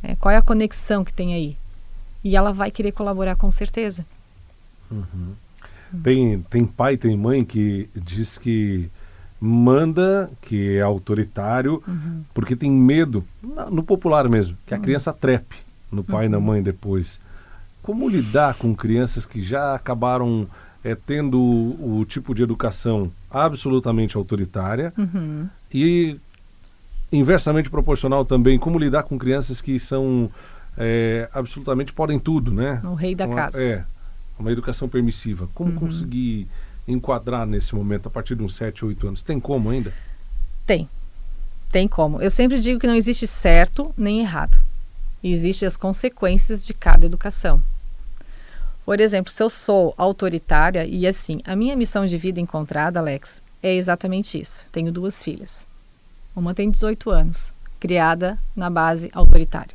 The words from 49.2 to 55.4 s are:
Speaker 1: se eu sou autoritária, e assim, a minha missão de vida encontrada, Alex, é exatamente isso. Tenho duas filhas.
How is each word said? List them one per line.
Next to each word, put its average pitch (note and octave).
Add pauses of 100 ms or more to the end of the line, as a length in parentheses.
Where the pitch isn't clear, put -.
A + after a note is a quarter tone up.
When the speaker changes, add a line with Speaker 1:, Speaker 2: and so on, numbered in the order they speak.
Speaker 1:
se -
eu A3
sou G3
autoritária, F3
e F3+
assim, F3+
a F#3+
minha A#3+
missão A3
de F3
vida F3
encontrada, D#3+
Alex, D3 (220)
é F#3+
exatamente F#3
isso. -
Tenho E3
duas F3+
filhas. - (720)